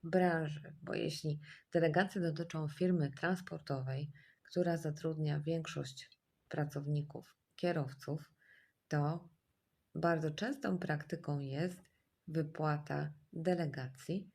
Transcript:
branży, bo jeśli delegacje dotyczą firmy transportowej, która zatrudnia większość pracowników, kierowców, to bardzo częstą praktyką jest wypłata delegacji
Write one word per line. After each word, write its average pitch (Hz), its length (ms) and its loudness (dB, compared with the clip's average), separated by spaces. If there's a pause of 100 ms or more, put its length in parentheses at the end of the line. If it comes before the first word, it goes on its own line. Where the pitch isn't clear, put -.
branży, 165 800 2
bo - 120 -4
jeśli 151 460 -2 (320)
delegacje 175 480 4
dotyczą 160 480 -2
firmy 165 420 4
transportowej, 147 1000 -2 (380)
która 170 260 2
zatrudnia 156 640 0
większość 151 720 -4 (380)
pracowników, 147 880 -2 (200)
kierowców, 151 760 -2 (560)
to 151 400 2 (680)
bardzo 160 360 4
częstą 202 480 -2
praktyką 151 600 -2
jest 143 420 -2 (480)
wypłata 151 840 0 (200)
delegacji 165 1040 -2